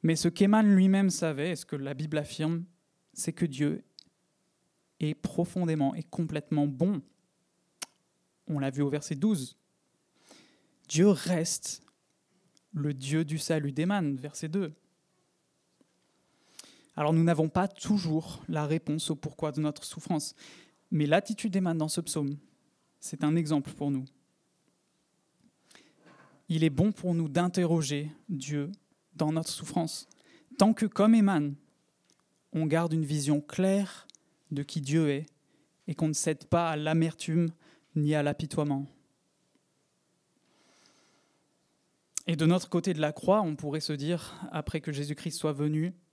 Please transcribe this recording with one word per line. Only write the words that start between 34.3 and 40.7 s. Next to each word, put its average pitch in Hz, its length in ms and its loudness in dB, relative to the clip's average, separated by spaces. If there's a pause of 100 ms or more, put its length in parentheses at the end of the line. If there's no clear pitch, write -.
de 143 120 -4
qui 156 180 -6
Dieu 147 300 2
est 143 160 -4 (600)
et 160 80 -6
qu'on 156 140 0
ne 156 40 0
cède - 340 -2
pas 170 240 2
à 156 60 -2
l'amertume 160 760 0 (420)
ni 151 200 0
à 147 80 2
l'apitoiement. 143 640 -2 (3500)